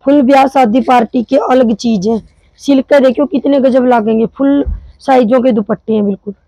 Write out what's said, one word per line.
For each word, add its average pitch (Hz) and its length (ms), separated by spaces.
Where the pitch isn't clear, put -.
फुल 285 160
ब्याह 269 260
शादी 254 340
party 247 420
के 262 140
अलग 247 240
चीज 214 320
है। 220 140
सिल्क 269 280
के 285 140
देखो 262 260
कितने 277 340
गजब 254 260
लागेंगे, 226 400
फुल 277 400
साइजों 254 420
के 254 100
दुपट्टे 220 420
हैं 214 120
बिल्कुल। 202 280